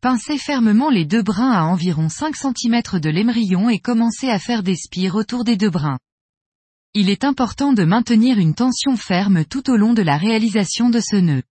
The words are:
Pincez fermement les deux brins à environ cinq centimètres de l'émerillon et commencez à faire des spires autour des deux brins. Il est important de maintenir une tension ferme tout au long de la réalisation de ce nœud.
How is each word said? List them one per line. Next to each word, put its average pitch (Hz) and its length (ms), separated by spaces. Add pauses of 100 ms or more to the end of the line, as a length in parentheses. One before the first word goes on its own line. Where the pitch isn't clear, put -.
Pincez 262 380
fermement 247 500
les 202 160
deux 196 180
brins 220 300
à 180 120
environ 160 440
cinq 294 260
centimètres 233 640
de 156 120
l'émerillon 208 580
et 220 120
commencez 233 500
à 208 80
faire 220 240
des 180 140
spires 180 400
autour 233 280
des 226 140
deux 208 100
brins. 151 300 (960)
Il 202 160
est 196 120
important 269 520
de 202 100
maintenir 233 540
une 160 160
tension 254 420
ferme 190 480
tout 269 240
au 254 80
long 214 160
de 226 80
la 156 160
réalisation 220 720
de 233 120
ce 208 160
nœud. 160 340